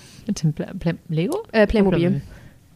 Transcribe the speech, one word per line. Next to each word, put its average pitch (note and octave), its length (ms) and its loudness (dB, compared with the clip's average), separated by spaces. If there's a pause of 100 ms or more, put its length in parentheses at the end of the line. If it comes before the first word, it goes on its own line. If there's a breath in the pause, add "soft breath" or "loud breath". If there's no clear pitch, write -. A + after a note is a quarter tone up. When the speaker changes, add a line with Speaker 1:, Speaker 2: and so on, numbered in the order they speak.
(260 loud breath)
Speaker 1:
Mit - 160 -4
dem D3+ 120 0
Pla-, - 200 -8
Pla-, E3+ 200 -4 (160)
Lego? A3 420 -2
Speaker 2:
Äh, G#3+ 160 4
Playmobil. F#3+ 320 2
Speaker 1:
Playmobil. E3+ 220 0 (540 loud breath)